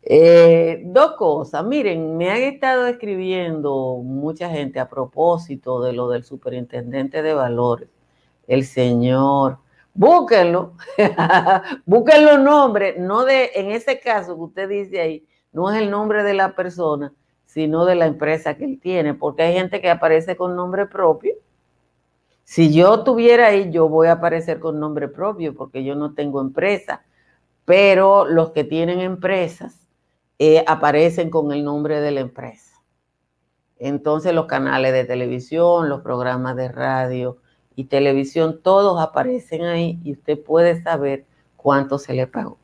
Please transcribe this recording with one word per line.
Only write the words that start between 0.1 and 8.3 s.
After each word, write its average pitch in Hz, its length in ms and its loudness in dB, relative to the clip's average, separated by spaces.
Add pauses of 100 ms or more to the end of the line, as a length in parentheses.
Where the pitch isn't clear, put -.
dos 277 320 2
cosas. 156 480 -2
Miren, 175 500 -4
me 175 140 -2
han 220 100 -2
estado 262 460 -2
escribiendo 175 1160 -4
mucha 147 460 -8
gente 143 320 -6
a 127 80 -6
propósito 135 960 -4
de 127 100 -4
lo 123 160 -6
del 120 160 -4
superintendente 127 960 -10
de 156 140 -2
valores, 120 560 -2 (560)